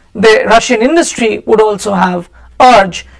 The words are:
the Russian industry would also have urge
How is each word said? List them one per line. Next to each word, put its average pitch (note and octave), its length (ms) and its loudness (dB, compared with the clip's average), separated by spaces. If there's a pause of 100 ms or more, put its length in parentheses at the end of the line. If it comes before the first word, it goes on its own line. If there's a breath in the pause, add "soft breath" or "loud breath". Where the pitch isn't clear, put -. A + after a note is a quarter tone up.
(140)
the A3 320 2
Russian A3+ 360 0
industry B3+ 640 -2
would A3 160 2
also G#3 320 -2
have F#3 360 -4 (320 soft breath)
urge G#3 440 2 (140 soft breath)